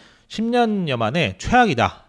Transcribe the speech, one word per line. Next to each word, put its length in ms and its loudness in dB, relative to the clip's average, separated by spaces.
십 160 -8
년여 540 0
만에 400 -2
최악이다. 720 0